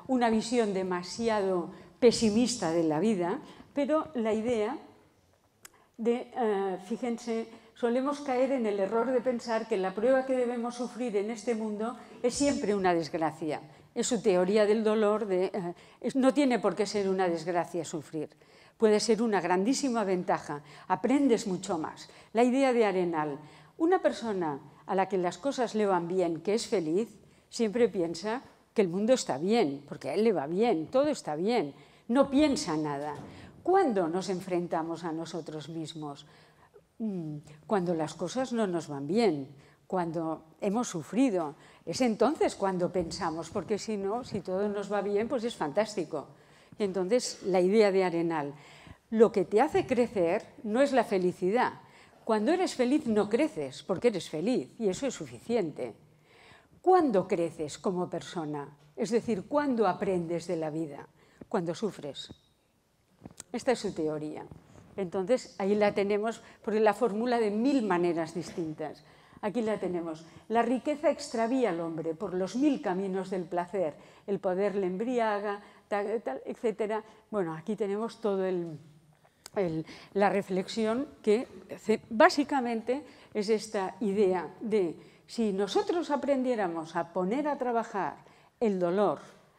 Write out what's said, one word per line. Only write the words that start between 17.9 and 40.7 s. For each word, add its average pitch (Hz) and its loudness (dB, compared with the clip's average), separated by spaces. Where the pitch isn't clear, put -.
Puede 214 6
ser 208 2
una 208 2
grandísima 214 0
ventaja, 180 -2
aprendes 233 2
mucho 180 -4
más. - -8
La 220 4
idea 254 4
de 233 4
Arenal, 170 0
una 339 4
persona 202 0
a - -2
la 185 4
que 190 -2
las 180 0
cosas 254 -2
le 214 2
van 180 0
bien, 170 0
que 196 0
es 226 -2
feliz, 185 0
siempre 233 2
piensa 190 -4
que - 2
el 185 4
mundo 202 2
está - 0
bien, 160 2
porque 143 -10
a 139 -4
él 202 2
le 226 4
va 143 0
bien, 175 2
todo 277 2
está 160 -4
bien, 180 0
no 262 4
piensa 262 2
nada. 147 -4
¿Cuándo 277 4
nos 185 -2
enfrentamos 170 -2
a 165 -4
nosotros 156 -8
mismos? 151 -10
Mm, 175 -6
cuando 180 0
las 156 -2
cosas 240 -4
no 226 0
nos 170 -4
van 143 -8
bien, 160 0
cuando 165 -4
hemos 208 0